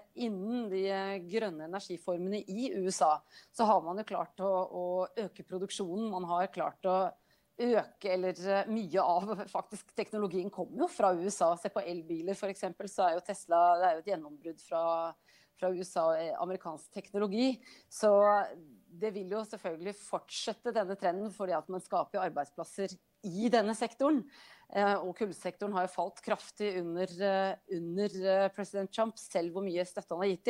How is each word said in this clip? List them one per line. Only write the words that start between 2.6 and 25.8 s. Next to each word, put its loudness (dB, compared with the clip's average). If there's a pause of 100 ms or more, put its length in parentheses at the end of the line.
U -2
S 2
A, 4 (320)
så 2
har 6
man -6
jo -8
klart -6
å, 0
å -2 (120)
øke -8
produksjonen. -4
Man -4
har 2
klart -4
å 2 (480)
øke, 0
eller, 0
eh, 0
mye 0
av 4
<laughs> -6
faktisk -8
teknologien -2
kommer -8
jo 2
fra 4
U 0
S -4
A. 4
Se -6
på -2
elbiler -4
for -6
eksempel, -6
så 2
er 4
jo -2
Tesla, 6
det 4
er 6
jo -6
et -4
gjennombrudd -10
fra, -2 (460)
fra 0
U -2
S -6
A, 4
eh, 0
amerikansk -6
teknologi. 0 (300)
Så 2 (880)
det -2
vil -6
jo -2
selvfølgelig -8
fortsette -6
denne 0
trenden, 0
fordi -4
at -6
man -6
skaper -2
jo 0
arbeidsplasser -4 (280)
i -2
denne 4
sektoren. 2 (500)
Eh, 4
og -4
kullsektoren -6
har 2